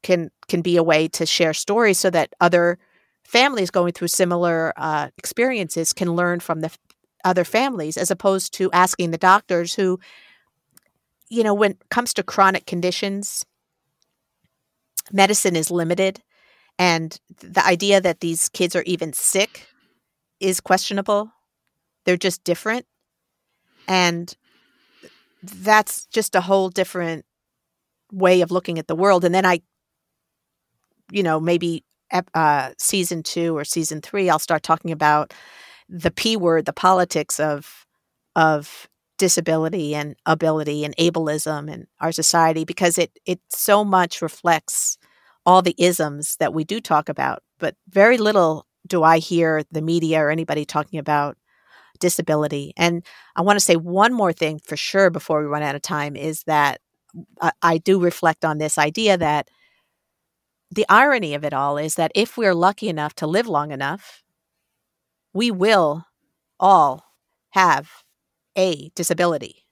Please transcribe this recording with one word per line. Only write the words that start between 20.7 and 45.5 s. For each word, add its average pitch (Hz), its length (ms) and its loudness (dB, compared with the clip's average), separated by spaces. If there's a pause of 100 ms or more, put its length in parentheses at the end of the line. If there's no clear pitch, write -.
They're 180 120 2
just 180 280 -4
different. 214 420 -4 (1040)
And 175 460 0 (1080)
that's 202 640 0
just - 280 -4
a 185 60 4
whole 190 280 2
different 175 560 -6 (880)
way 185 300 4
of 165 80 0
looking 175 280 -4
at 156 80 -8
the 160 100 -4
world. 185 280 4
And 175 100 2
then 190 120 2
I, 175 140 2 (1500)
you 202 120 -2
know, 160 180 0
maybe 170 440 -2 (260)
ep-, 180 240 -4
uh, 147 440 2
season 175 440 -2
two 170 340 -2
or 147 80 -4
season 156 360 -6
three, 190 300 -2
I'll 156 80 4
start 160 240 -2
talking 165 300 -2
about 151 420 0 (540)
the 175 220 -4
P 226 260 -2
word, 165 280 2
the - 80 -6
politics 180 680 0
of, 147 460 -6 (500)
of 156 520 0 (300)
disability 160 760 0
and 147 220 -8 (100)
ability 156 580 0
and 147 120 -8
ableism 156 720 -2
in - 160 -16 (140)
our 160 120 -4
society, 160 520 2
because 175 340 -2
it, - 280 -2
it 180 140 -6 (100)
so 208 340 2
much 185 380 0
reflects - 760 -2 (460)
all 185 180 6